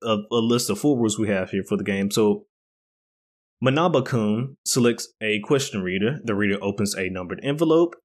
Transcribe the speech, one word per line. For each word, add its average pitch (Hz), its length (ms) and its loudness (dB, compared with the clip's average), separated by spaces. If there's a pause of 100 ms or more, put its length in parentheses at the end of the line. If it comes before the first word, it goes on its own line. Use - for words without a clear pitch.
a, 110 160 0 (140)
a 120 60 -2
list 117 320 2
of 101 100 -2
full 147 180 2
rules 110 220 0
we 107 80 0
have 95 240 -2
here 98 160 -2
for 104 100 0
the 101 60 -4
game. 98 260 -2
So 104 360 2 (1200)
Manaba-kun 131 920 0 (100)
selects 120 560 0
a 107 200 0
question 127 420 -2
reader. 98 400 -2
The 113 120 -2
reader 101 260 0
opens 101 340 -2
a 95 140 -4
numbered 92 340 -8
envelope. 160 600 2